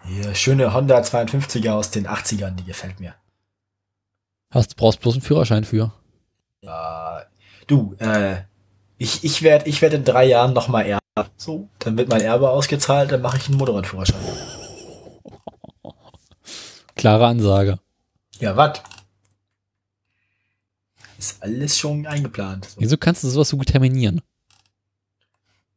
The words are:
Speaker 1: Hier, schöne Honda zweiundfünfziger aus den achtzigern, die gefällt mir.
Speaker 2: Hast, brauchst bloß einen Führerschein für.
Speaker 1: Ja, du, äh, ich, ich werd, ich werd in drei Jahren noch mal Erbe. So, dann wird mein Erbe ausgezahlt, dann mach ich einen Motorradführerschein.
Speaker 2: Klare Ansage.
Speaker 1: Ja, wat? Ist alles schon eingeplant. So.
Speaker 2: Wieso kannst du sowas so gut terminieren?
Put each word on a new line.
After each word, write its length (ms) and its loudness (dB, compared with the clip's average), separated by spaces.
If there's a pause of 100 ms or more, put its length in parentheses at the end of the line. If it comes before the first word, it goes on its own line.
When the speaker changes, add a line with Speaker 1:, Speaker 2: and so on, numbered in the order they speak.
Speaker 1:
Hier, 280 -8
schöne 380 2
Honda 280 4
zweiundfünfziger 720 -2
aus 160 -2
den 160 -4
achtzigern, 500 -6
die 80 -12
gefällt 360 -14
mir. 160 -16 (1400)
Speaker 2:
Hast, 240 0
brauchst 240 4
bloß 160 0
einen 80 -6
Führerschein 400 2
für. 280 -2 (720)
Speaker 1:
Ja, 640 -10 (420)
du, 320 0
äh, 460 -2 (560)
ich, 240 -6
ich 180 -2
werd, 240 6
ich 160 -2
werd 120 4
in 100 -2
drei 220 6
Jahren 280 4
noch 140 0
mal 180 0
Erbe. 160 -2 (360)
So, 320 -12 (100)
dann 180 -4
wird 120 0
mein 120 2
Erbe 300 2
ausgezahlt, 600 0
dann 120 -2
mach 120 -2
ich 120 -2
einen 100 2
Motorradführerschein. 640 -2 (2750)
Speaker 2:
Klare 300 4
Ansage. 540 2 (600)
Speaker 1:
Ja, 160 -4
wat? 280 2 (2250)
Ist 240 -8
alles 380 -4
schon 260 -4
eingeplant. 600 -6
So. 160 -10
Speaker 2:
Wieso 160 2
kannst 260 0
du 60 -2
sowas 200 0
so 80 -4
gut 100 -4
terminieren? 540 2 (1600)